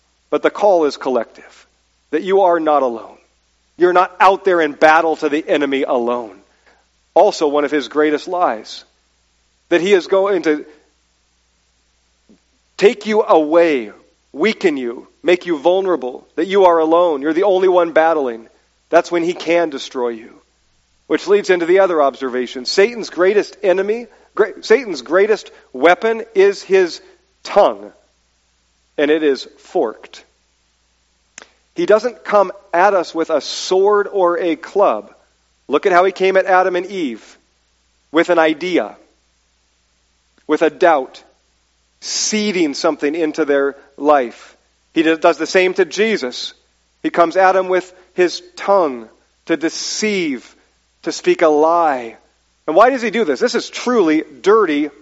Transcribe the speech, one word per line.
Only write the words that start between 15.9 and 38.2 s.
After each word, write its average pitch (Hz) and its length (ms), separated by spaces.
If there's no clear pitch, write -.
that 165 120
you 190 180
are 170 140
alone, 160 420
you're 156 120
the 175 100
only 190 240
one 175 240
battling. 147 580
That's 170 220
when 170 120
he 175 100
can 165 360
destroy 127 400
you. 117 320
Which 156 200
leads 196 240
into 175 160
the 185 120
other 180 220
observation. 127 640
Satan's 214 460
greatest 190 500
enemy, 208 460
gra-, 202 300
Satan's 214 400
greatest 190 480
weapon 180 520
is 196 300
his 185 360
tongue, 107 500
and 147 140
it 160 100
is 139 220
forked. - 640
He 175 100
doesn't 214 380
come 196 280
at 196 220
us 170 180
with 165 160
a 156 100
sword 196 680
or 175 320
a 165 160
club. 135 580
Look 143 180
at 196 60
how 180 140
he 190 60
came 190 260
at 185 80
Adam 185 300
and 180 120
Eve, 160 500
with 165 180